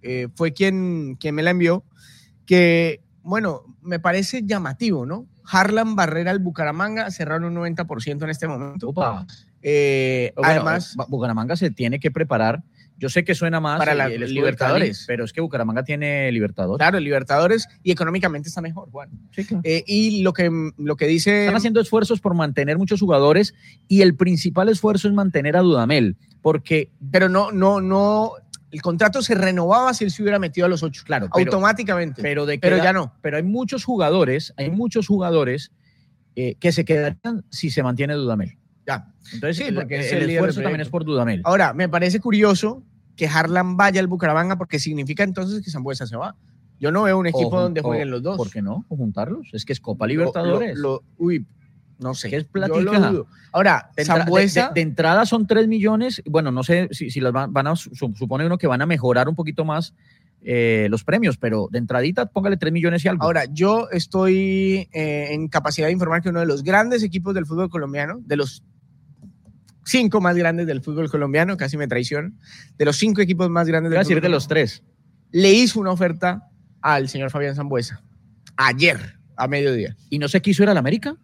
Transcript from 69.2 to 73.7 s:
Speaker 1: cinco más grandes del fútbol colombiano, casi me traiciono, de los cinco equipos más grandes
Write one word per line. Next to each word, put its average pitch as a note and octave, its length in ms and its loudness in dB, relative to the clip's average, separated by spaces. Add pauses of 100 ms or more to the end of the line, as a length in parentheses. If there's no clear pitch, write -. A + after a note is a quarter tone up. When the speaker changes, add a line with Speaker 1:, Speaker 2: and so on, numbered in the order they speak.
Speaker 1:
cinco A3 360 2
más F3 160 2
grandes E3+ 300 0
del C3+ 160 -4
fútbol D#3 280 -4
colombiano, D#3 460 0
casi C#3 200 -6
me D3 120 -4
traiciono, D3 440 -4 (460)
de D3 60 2
los C#3+ 120 2
cinco G#3 260 2
equipos F3+ 280 2
más E3+ 160 2
grandes E3 240 0